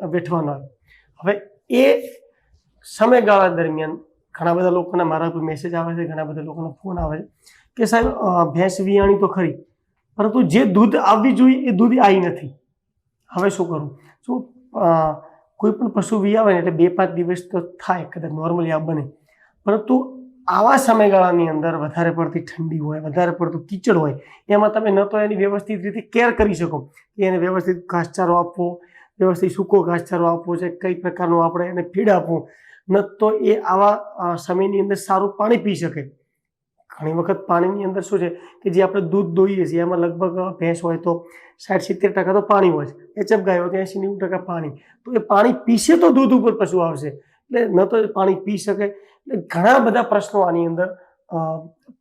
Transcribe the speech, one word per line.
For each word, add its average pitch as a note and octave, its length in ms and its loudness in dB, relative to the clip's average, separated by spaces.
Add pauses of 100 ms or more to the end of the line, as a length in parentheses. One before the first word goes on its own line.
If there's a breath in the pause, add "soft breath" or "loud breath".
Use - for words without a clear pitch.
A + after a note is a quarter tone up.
વેઠવાનો E3 440 -4
આવ્યો. C#3 160 -14 (540 soft breath)
હવે G3+ 180 -2 (300)
એ C4 320 4 (960)
સમયગાળા G#3 520 4
દરમિયાન D#3 500 -4 (360)
ઘણા E3+ 200 -2
બધા F3+ 160 2
લોકોના F3 340 0
મારા D#3+ 240 -2
ઉપર E3 120 -6
મેસેજ D#3+ 340 -6
આવે E3+ 200 -4
છે, E3+ 120 -6
ઘણા D#3 180 -8
બધા D3+ 180 -10
લોકોનો D#3 400 -12
ફોન F#3 160 -10
આવે E3 200 -6
છે - 60 -14 (520 soft breath)
કે A#3 80 -2
"સાહેબ, A3+ 220 2
અ, F3 460 0
ભેંસ F#3 280 0
વિયાણી G3 380 4
તો G3 80 2
ખરી, E3 320 -4 (580)
પરંતુ G#3+ 260 2
જે F#3+ 220 4
દૂધ G#3 320 4
આવવી G#3+ 360 4
જોઈએ B3+ 360 4
એ - 20 2
દૂધ A3 280 4
આવી G3 220 6
નથી. D#3 340 -4 (760)
હવે F3+ 200 -2
શું F#3 200 -2
કરું?" D3 300 -8 (280 soft breath)
શું, B3+ 280 -6 (260)
અ, E3 320 2 (440 loud breath)
કોઈ G#3 160 0
પણ A#3 160 -4
પશુ G#3 300 -2
વિયાવે G#3 340 2
ને F3+ 60 2
એટલે E3+ 120 -2
બે E3+ 180 4
પાંચ F3+ 220 0
દિવસ F3 320 -4 (100)
તો F#3 80 -2
થાય, F3 440 -6
કદાચ D#3+ 280 -10
normally E3 380 -4
આ D#3 80 0
બને, D#3 320 -4 (540)
પરંતુ A3+ 480 0 (360)
આવા G#3 280 4
સમયગાળાની G3 720 4
અંદર D#3+ 260 -2
વધારે E3 360 -2
પડતી E3 300 -2
ઠંડી D#3+ 380 -8
હોય, D3+ 220 -6
વધારે D#3+ 300 0
પડતું E3+ 360 -4
કીચડ G3 300 0
હોય, D3 240 -2 (280 loud breath)
એમાં G#3 240 4
તમે G#3+ 180 -2
ન G3 140 4
તો G#3 140 -2
એની G#3 160 -2
વ્યવસ્થિત G3+ 460 -4
રીતે G3+ 200 -8
કેર A#3 300 0
કરી G#3 240 0
શકો D#3 260 -4 (360 soft breath)
કે G3+ 80 0
એને F#3 140 2
વ્યવસ્થિત F3+ 480 -2
ઘાસચારો F3 500 -2
આપવો, F3 460 -4 (360 soft breath)
વ્યવસ્થિત F#3 340 0
સૂકો F#3+ 300 2
ઘાસચારો E3+ 440 -2
આપવો E3+ 300 -2
છે, F3 140 -6
કઈ F3+ 240 -4
પ્રકારનો F3 440 -2
આપણે E3+ 280 0
એને F3+ 160 -4
ફીડ G#3 280 0
આપવું, E3 380 0 (420 soft breath)
ન G3 100 4
તો G#3+ 300 -2
એ G#3+ 300 2
આવા, G3 320 2
અ, F3 440 -6
સમયની F#3+ 440 -2
અંદર G3 140 -2
સારું F#3+ 420 -2
પાણી A3 200 2
પી G3+ 180 -2
શકે. D#3 280 -6 (960)
ઘણી D#3 140 -6
વખત E3+ 340 -4
પાણીની F#3 380 0
અંદર F#3 160 -4
શું F#3+ 180 -2
છે F3 100 -2
કે - 420 -10
જે F3+ 120 4
આપણે G3 180 0
દૂધ F3+ 260 -2
દોઈએ F#3+ 400 0
છીએ E3 140 -2
એમાં F3 180 -2
લગભગ F3 600 -4
ભેંસ E3+ 260 -4
હોય E3 120 -2
તો E3+ 300 -4 (320 loud breath)
સાઠ F#3+ 220 -2
સિત્તેર G3 320 -2
ટકા F#3+ 200 0
તો G3+ 80 2
પાણી G3 300 4
હોય D3 160 -2
છે, - 340 -14
એચ G3+ 120 -4
એફ G#3 80 4
ગાય F#3 180 0
હોય F3 100 -2
તો F3+ 80 -4
એંસી F#3+ 220 -6
નેવું G3 200 -6
ટકા F#3 200 -4
પાણી, E3+ 320 -8 (340 soft breath)
તો B3 80 -12
એ A#3 60 -2
પાણી G#3 340 2 (120)
પીશે A#3 320 4
તો E4+ 140 6
દૂધ C4 220 4
ઉપર A#3+ 240 4
પશુ F#3 220 0
આવશે, D3+ 300 -2
એટલે - 600 -6
ન F3+ 160 4
તો A#3 120 0
એ G#3+ 100 2
પાણી F#3+ 280 0
પી G3 220 -4
શકે. G3+ 380 -4 (320 loud breath)
એટલે B3 160 -6
ઘણા G#3 360 4
બધા A#3 240 2
પ્રશ્નો G#3 380 0
આની E3+ 260 0
અંદર, E3 200 -2 (420 soft breath)
અ, F3 80 -10 (640)